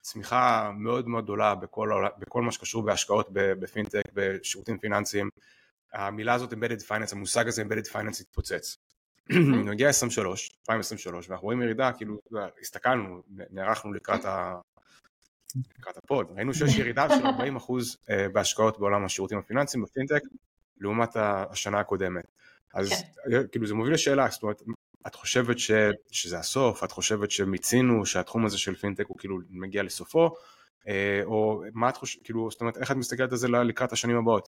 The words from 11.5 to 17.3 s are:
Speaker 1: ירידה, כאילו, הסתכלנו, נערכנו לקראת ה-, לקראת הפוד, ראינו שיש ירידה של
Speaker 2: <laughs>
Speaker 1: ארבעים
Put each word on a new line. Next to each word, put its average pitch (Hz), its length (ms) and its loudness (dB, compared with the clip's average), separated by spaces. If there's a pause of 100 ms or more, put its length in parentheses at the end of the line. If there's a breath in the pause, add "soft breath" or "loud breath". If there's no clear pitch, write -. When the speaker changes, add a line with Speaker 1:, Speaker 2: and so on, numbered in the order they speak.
Speaker 1:
ירידה, 120 300 2
כאילו, 107 260 -10 (420)
הסתכלנו, 101 640 -2 (280)
נערכנו 101 420 -2
לקראת 101 320 -2
ה-, 92 360 -4 (1200 soft breath)
לקראת - 180 -14
הפוד, 135 300 -2 (100)
ראינו 120 180 -2
שיש 143 220 4
ירידה 131 320 2
של 262 180 6
Speaker 2:
<laughs> - 0 -
Speaker 1:
ארבעים 139 300 0